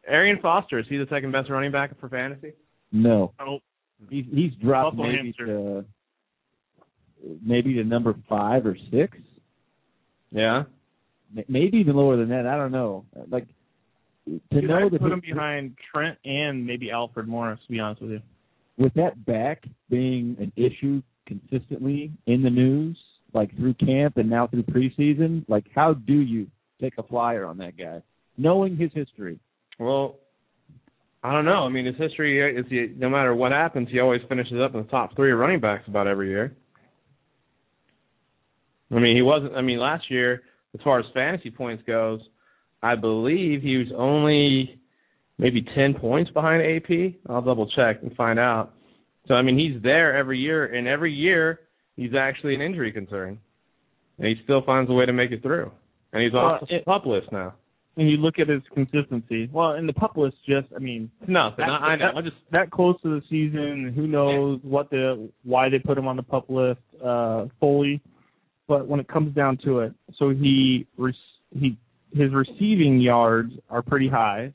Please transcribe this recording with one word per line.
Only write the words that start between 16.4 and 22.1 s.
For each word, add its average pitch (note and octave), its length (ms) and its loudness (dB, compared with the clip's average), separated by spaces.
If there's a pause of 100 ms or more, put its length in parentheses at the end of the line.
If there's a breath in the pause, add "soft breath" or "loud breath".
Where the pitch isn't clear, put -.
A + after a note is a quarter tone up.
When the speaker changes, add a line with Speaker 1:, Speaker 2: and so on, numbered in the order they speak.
Speaker 3:
maybe B2 260 -8
Alfred A#2 360 -6
Morris, A#2 380 -6
to - 60 -12
be A2+ 80 -6
honest G#2+ 220 -6
with A2 100 -10
you. G#2+ 100 -10 (560)
Speaker 2:
With C3 160 2
that D#3 320 0
back B2 380 -4 (260)
being B2 500 -2
an G2+ 160 -8
issue C3+ 460 -2 (260)
consistently C#3+ 840 -6 (160)